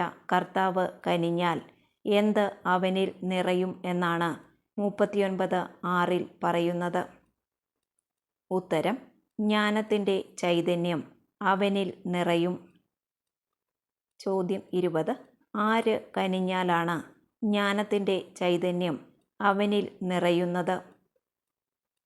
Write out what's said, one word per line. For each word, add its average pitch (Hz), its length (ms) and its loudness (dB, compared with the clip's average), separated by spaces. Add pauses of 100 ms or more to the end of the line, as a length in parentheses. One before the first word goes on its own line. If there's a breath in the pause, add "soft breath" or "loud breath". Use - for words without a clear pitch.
(260)
കർത്താവ് 185 580 0 (220)
കനിഞ്ഞാൽ 170 520 0 (460 soft breath)
എന്ത് 208 400 2 (220)
അവനിൽ 185 420 2 (220)
നിറയും 180 420 0 (120)
എന്നാണ് 175 460 0 (480)
മുപ്പത്തിയൊൻപത് 196 840 0 (360)
ആറിൽ 175 280 2 (160)
പറയുന്നത്? 175 600 0 (1500)
ഉത്തരം, 185 460 0 (420)
ജ്ഞാനത്തിൻ്റെ 214 760 0 (240)
ചൈതന്യം 175 600 0 (400)
അവനിൽ 196 480 0 (180)
നിറയും. 175 480 0 (1700)
ചോദ്യം 190 420 -2 (100)
ഇരുപത്, 175 400 0 (560)
ആര് 226 260 2 (180)
കനിഞ്ഞാലാണ് 185 840 0 (460)
ജ്ഞാനത്തിൻ്റെ 202 720 0 (220)
ചൈതന്യം 180 580 0 (440)
അവനിൽ 208 440 2 (260)
നിറയുന്നത്? 175 680 2 (1300)